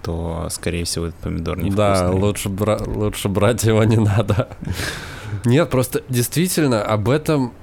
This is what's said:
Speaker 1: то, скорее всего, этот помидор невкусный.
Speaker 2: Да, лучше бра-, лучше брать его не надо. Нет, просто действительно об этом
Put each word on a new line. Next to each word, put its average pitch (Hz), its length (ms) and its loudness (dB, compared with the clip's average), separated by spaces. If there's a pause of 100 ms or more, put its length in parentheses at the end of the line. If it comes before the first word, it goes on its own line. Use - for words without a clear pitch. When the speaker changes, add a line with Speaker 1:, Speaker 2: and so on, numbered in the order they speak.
Speaker 1:
то, 82 460 -4
скорее 85 360 -4
всего, 85 220 -4
этот 85 120 -10
помидор 82 380 -4
невкусный. 98 200 -2
Speaker 2:
Да, 95 340 2
лучше 98 360 0
бра-, 101 380 0
лучше 107 420 -2
брать 104 380 2
его 110 180 4
не 110 140 4
надо. 107 500 2 (960)
Нет, 131 240 4
просто 127 400 0
действительно 135 760 2
об 107 260 0
этом 139 420 2 (120)